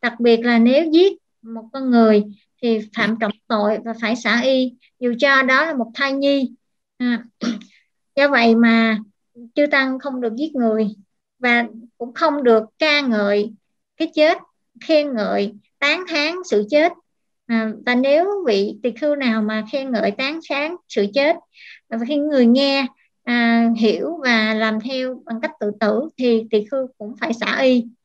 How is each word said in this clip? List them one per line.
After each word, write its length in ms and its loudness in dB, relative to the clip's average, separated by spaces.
đặc 180 -6
biệt 180 4
là 220 2
nếu 320 4
giết 220 4
một 320 -16
con 160 -6
người 340 6
thì 180 0
phạm 240 -2
trọng 120 -2
tội 380 0
và 160 -10
phải 140 -2
xả 280 -2
y, 300 0
dù 200 -2
cho 240 4
đó 220 2
là 80 -4
một 220 -4
thai 180 -2
nhi. 380 0
À, 260 -4
<clears throat> 760 -10
do 140 2
vậy 260 4
mà 440 2
chư 160 2
tăng 280 0
không 220 -8
được 140 -4
giết 200 -6
người 320 0
và 260 0
cũng 160 -12
không 300 -2
được 200 4
ca 220 2
ngợi 520 0
cái 160 -4
chết, 240 2
khen 320 0
ngợi, 400 -2
tán 280 0
thán 260 -2
sự 200 0
chết. 220 2
À, 260 -2
và 100 0
nếu 300 2
vị 360 0
tỳ 80 -2
khưu 240 -2
nào 260 -2
mà 300 -4
khen 200 -6
ngợi, 200 0
tán 280 -6
thán 260 -4
sự 260 -2
chết, 220 2
và 80 -8
khi 100 -2
người 280 2
nghe, 420 2
à, 540 2
hiểu 460 0
và 300 0
làm 260 -2
theo 460 -8
bằng 160 -10
cách 180 -6
tự 200 -4
tử 380 -2
thì 340 0
tỳ 200 0
khưu 160 -4
cũng 220 -14
phải 140 -4
xả 280 -4
y. 260 2